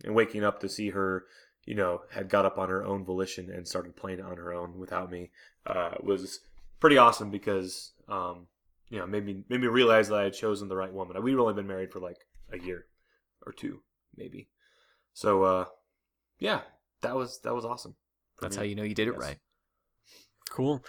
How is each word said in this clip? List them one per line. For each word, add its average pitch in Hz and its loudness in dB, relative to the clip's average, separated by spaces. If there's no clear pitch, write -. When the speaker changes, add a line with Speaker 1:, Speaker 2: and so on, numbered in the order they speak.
Speaker 1:
and 107 -4
waking 107 2
up 104 0
to 98 -6
see 104 -6
her, 95 -2
you - -8
know, 90 0
had 98 -8
got 101 4
up 95 0
on 92 -2
her 95 -2
own 98 -4
volition 92 -4
and 90 -12
started 87 -6
playing 95 -10
it 95 -10
on 90 -10
her 87 -10
own 87 -8
without 92 -6
me, 90 -10
uh, 90 -2
was 95 -2
pretty 143 10
awesome 113 8
because, 98 -4
um, 90 -6
you 110 -6
know, 90 -6
made 101 -2
me, 101 -8
made 123 0
me 127 2
realize 113 6
that 104 2
I 101 2
had 98 -2
chosen 101 -2
the 92 -4
right 95 -4
woman. 92 -8
We'd 131 2
only 113 4
been 98 -4
married 95 -6
for, 95 -12
like, 90 -12
a 90 -10
year 90 -10
or - -16
two, - -10
maybe. - -16
So, 98 4
uh, 92 4
yeah, 311 -2
that 120 -2
was, 127 -6
that 117 -6
was 117 -6
awesome 117 -10
for - -16
Speaker 2:
That's 92 -6
Speaker 1:
me. 98 -4
Speaker 2:
how 104 -4
you 104 -4
know 107 -6
you 107 -4
did 107 2
it 120 -2
Speaker 1:
Yes. 65 -10
Speaker 2:
right. 71 -8
Speaker 3:
Cool. 135 -2